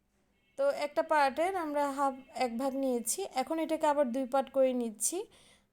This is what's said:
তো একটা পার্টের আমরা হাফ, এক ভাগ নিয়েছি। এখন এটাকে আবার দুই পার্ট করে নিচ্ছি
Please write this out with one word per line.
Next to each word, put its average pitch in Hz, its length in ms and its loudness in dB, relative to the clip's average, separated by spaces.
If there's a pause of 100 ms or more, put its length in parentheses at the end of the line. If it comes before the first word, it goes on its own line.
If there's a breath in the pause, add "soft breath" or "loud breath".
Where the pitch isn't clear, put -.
(580)
তো 269 120 2
একটা 294 320 0
পার্টের 320 540 2
আমরা 294 360 0
হাফ, 269 220 0 (200)
এক 240 240 -2
ভাগ 269 160 -2
নিয়েছি। 262 460 -2 (140)
এখন 262 240 -2
এটাকে 311 280 0
আবার 285 260 2
দুই 269 140 -2
পার্ট 262 240 0
করে 262 220 4
নিচ্ছি 240 460 -4 (540 soft breath)